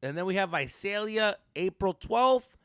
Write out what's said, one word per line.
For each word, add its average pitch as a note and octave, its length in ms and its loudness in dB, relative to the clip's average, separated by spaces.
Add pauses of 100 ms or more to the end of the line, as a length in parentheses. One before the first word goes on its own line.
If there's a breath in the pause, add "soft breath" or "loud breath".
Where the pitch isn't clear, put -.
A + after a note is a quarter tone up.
And C#3 160 -6
then F3+ 80 -2
we F#3 100 0
have F#3+ 160 0
Visalia, G#3 840 -2 (180)
April F#3 380 -2
twelfth. B3 720 2